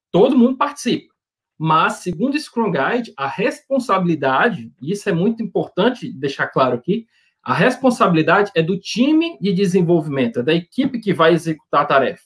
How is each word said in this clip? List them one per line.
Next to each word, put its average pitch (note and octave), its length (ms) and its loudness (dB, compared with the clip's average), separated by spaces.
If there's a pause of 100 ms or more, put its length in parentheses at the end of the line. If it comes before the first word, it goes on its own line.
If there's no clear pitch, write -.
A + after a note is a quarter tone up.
(120)
todo B3+ 260 4
mundo B3+ 180 4
participa. - 560 -4 (460)
Mas, D#3+ 360 2
segundo G3 400 -4
o - 40 -2
Scrum A3 320 -4
Guide, E3+ 460 -2
a C3+ 100 -6
responsabilidade, F3 1500 -2
e D3 120 -6
isso G3+ 160 -6
é F#3 40 0
muito A3 300 0
importante F#3+ 720 -2
deixar C#3 340 -6
claro B2+ 300 0
aqui, G#3 300 -4 (360)
a - 100 -4
responsabilidade G3+ 1040 2
é E3+ 80 2
do F#3 160 -2
time D#4 640 0
de G3+ 120 -2
desenvolvimento, D#3+ 840 0
é A#2+ 60 -2
da D#3 100 2
equipe A#3+ 460 -4
que G3 120 -2
vai E3 200 4
executar D#3+ 500 -2
a D3 40 -2
tarefa, B2+ 400 0